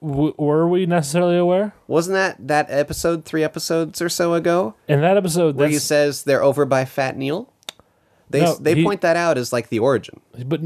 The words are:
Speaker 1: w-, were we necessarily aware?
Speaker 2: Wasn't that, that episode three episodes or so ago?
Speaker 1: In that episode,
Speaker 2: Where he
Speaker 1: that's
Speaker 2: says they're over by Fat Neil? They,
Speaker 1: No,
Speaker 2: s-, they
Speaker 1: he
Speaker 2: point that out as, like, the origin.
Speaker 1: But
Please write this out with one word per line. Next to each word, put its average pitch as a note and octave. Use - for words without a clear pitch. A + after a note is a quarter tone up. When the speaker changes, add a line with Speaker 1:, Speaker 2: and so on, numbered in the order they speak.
Speaker 1:
w-, D3+
were D3+
we F3+
necessarily F3
aware? F3+
Speaker 2:
Wasn't E3+
that, F#3+
that D3
episode D#3
three D#3
episodes D#3+
or F3
so E3+
ago? F3
Speaker 1:
In C#3+
that F#3
episode, E3+
Speaker 2:
Where C#3+
he D3+
Speaker 1:
that's C#3+
Speaker 2:
says D3
they're C#3
over C#3
by C3
Fat C3+
Neil? D3
They, C#3
Speaker 1:
No, E3
Speaker 2:
s-, -
they D3+
Speaker 1:
he D#3+
Speaker 2:
point G3+
that E3
out E3+
as, B2
like, A#2+
the A2+
origin. A#2+
Speaker 1:
But D3+